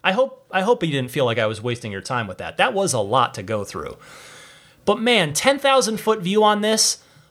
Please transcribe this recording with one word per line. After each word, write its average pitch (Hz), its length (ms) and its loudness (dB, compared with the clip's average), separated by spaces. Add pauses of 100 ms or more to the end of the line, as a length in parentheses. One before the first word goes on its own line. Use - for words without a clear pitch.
I 185 100 0
hope, 254 360 -2
I 190 140 0
hope 240 180 2
you 165 100 0
didn't 127 200 -2
feel 143 140 2
like 117 120 0
I 113 80 2
was 107 160 -4
wasting 117 300 -6
your 98 100 -8
time 120 240 -4
with 92 140 -10
that. 85 180 -12
That 220 160 2
was 196 200 0
a 120 60 0
lot 113 360 0
to 104 80 -10
go 104 200 -4
through. 85 340 -10 (880)
But 226 140 2
man, 214 340 2
ten 277 260 2
thousand 247 400 2
foot 220 220 0
view 196 220 2
on 208 180 4
this, 220 420 0 (280)